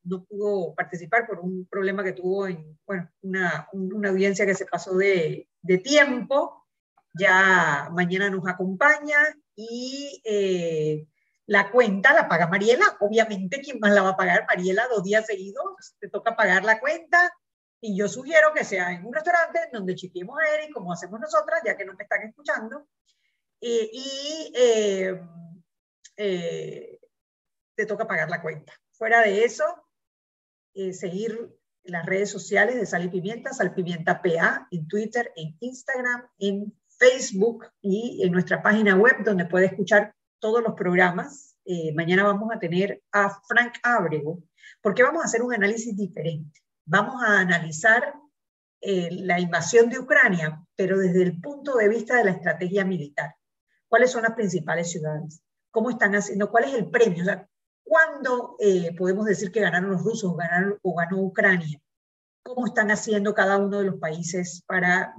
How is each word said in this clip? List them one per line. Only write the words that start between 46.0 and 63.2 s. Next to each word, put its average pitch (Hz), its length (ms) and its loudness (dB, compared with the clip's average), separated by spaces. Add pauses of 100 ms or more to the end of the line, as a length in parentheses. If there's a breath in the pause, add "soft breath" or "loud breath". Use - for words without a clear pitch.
Vamos 233 400 0
a 202 160 4
analizar, 180 760 2 (640)
eh, 185 300 -2
la 180 300 -2
invasión 180 500 4
de 262 80 -6
Ucrania, 190 640 2 (120)
pero 190 220 0
desde 185 240 4
el 175 180 0
punto 285 360 -4
de 208 120 6
vista 233 300 2
de 226 60 4
la 190 80 4
estrategia 175 520 -2
militar. 156 500 -6 (540)
¿Cuáles 247 240 6
son 240 100 -4
las 226 120 0
principales 170 580 -2
ciudades? 151 480 -6 (300)
¿Cómo 226 200 0
están 226 240 0
haciendo? 202 360 -2
¿Cuál 233 140 4
es 277 100 -6
el 208 160 -2
premio? 190 320 2
O - 20 -2
sea, 190 240 -4 (340)
¿cuándo, 285 800 0
eh, 180 360 2
podemos 190 280 0
decir 202 260 0
que 220 100 -2
ganaron 180 300 0
los 165 140 -2
rusos 202 260 -2
o 160 60 -4
ganaron, 175 460 -2
o 180 120 -2
ganó 175 260 -2
Ucrania? 185 600 0 (640)
¿Cómo 247 220 -4
están 214 260 0
haciendo 208 420 0